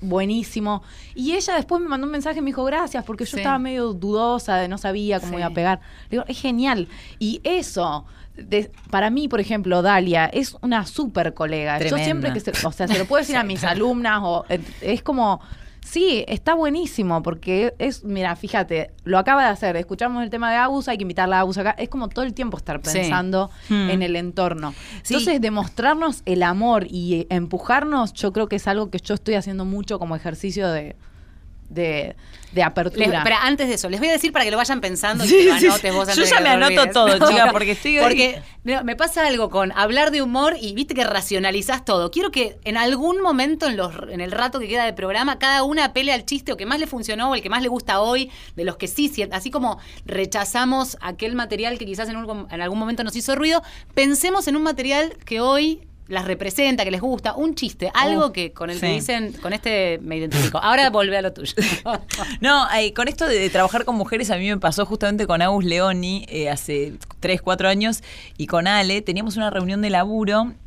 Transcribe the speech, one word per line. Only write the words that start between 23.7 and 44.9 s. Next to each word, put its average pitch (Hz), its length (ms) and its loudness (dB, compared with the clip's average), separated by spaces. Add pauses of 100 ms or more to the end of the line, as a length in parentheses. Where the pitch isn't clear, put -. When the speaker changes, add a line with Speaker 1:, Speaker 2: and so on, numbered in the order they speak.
Speaker 1:
en 185 120 2
el 175 140 -2
entorno. 170 580 -2 (280)
Speaker 3:
Sí. - 120 -2
Speaker 1:
Entonces, 285 260 2
demostrarnos 233 840 0
el 180 160 2
amor 196 480 4
y, 175 300 -2
eh, 165 100 -6
empujarnos, 233 840 0
yo 202 180 -2
creo 214 160 0
que 196 80 -2
es 190 100 -6
algo 208 240 0
que 185 80 -4
yo - 160 -4
estoy 214 200 -2
haciendo 190 300 -4
mucho 196 360 -4
como 165 160 -4
ejercicio 175 540 -4
de... 151 260 -4 (720)
De, 156 460 -4 (380)
de 180 100 2
apertura. 175 460 2
Speaker 2:
Les, 170 160 2
pero 220 180 4
antes 277 240 2
de 247 80 0
eso, 190 160 -4
les 190 80 -4
voy 285 100 2
a 330 40 4
decir 320 200 2
para 262 120 2
que 214 80 0
lo 220 40 2
vayan 247 240 0
pensando 190 440 0
y 202 40 4
Speaker 3:
Sí, 285 100 8
Speaker 2:
te 370 140 10
lo - 60 6
Speaker 3:
sí, 349 80 8
Speaker 2:
anotes 202 280 4
vos 190 120 2
Speaker 3:
yo 196 60 0
Speaker 2:
antes - 180 4
Speaker 3:
ya 494 80 6
Speaker 2:
de 320 60 4
que 294 60 6
Speaker 3:
me 254 60 6 (120)
Speaker 2:
te - 120 6
Speaker 3:
anoto 240 220 6
Speaker 2:
olvides. 202 160 8
Speaker 3:
todo, 202 120 8
Speaker 2:
<laughs> - 0 -
Speaker 3:
chica, 226 200 8
porque 208 220 2
estoy 294 260 0
hoy 285 60 6
Speaker 2:
Porque, 254 380 4 (200)
no, 254 220 -2
me 240 100 -4
pasa 320 320 0
algo 226 240 2
con 190 220 0
hablar 247 400 2
de 294 100 2
humor 269 380 2
y 208 140 -6
viste 277 200 -4
que 254 80 2
racionalizás 202 840 0
todo. 175 280 0
Quiero 359 180 0
que 226 320 -2
en 214 140 -4
algún 277 440 2
momento, 311 480 2
en 233 80 -2
los, 180 160 -2 (160)
en 180 120 -8
el 180 100 -6
rato 247 300 -2
que 220 80 -6
queda 240 160 0
de 226 80 0